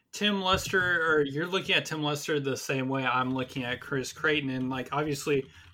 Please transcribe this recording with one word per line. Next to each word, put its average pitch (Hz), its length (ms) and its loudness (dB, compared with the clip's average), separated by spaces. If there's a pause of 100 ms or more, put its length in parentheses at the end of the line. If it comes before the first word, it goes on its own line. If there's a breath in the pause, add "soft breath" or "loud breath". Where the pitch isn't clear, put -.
(120)
Tim 202 280 0
Lester, 185 640 2
or 156 180 6
you're 143 240 -2
looking 185 280 0
at 151 100 4
Tim 156 180 -4
Lester 147 360 0
the 135 180 -2
same 131 320 -2
way 135 160 -2
I'm 127 300 2
looking 131 300 -4
at 123 160 -4
Chris 131 320 -4
Creighton. 151 380 0
And, 127 200 -2
like, 131 220 -4
obviously 143 540 0 (280 loud breath)